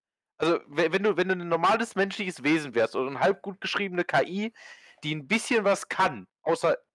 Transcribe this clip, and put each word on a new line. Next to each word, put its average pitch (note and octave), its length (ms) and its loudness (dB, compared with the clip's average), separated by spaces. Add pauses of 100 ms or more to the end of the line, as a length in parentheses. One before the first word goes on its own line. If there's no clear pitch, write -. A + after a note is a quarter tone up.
(400)
Also, D#3+ 280 2
we-, D#3+ 240 0
wenn G3 120 2
du, G3+ 120 2
wenn F#3 140 0
du F#3 60 0
'n F3 120 -6
normales F#3 480 2
menschliches F#3+ 480 -2
Wesen D3 320 2
wärst A2+ 200 2
oder C3 160 0
'n B2+ 80 -8
halb F#3+ 240 2
gut G3 180 -10
geschriebene F3+ 420 -2
K C#3+ 200 2
I, G3+ 280 -4 (520)
die D3+ 120 -4
'n C#3+ 120 -10
bisschen A3+ 360 0
was G3 260 0
kann, C#3 380 -2 (140)
außer D#3+ 340 2 (200)